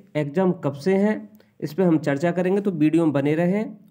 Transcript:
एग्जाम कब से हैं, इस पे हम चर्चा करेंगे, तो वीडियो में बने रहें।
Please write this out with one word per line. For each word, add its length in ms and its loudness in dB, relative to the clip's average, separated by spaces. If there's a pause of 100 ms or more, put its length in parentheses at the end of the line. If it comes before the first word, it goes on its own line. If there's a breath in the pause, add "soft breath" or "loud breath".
(160)
एग्जाम 360 0
कब 200 -4
से 220 -2
हैं, 340 0 (320 soft breath)
इस 120 -8
पे 100 -2
हम 160 4
चर्चा 320 0
करेंगे, 300 0
तो 100 -2
वीडियो 340 2
में 80 2
बने 220 0
रहें। 420 -2 (140)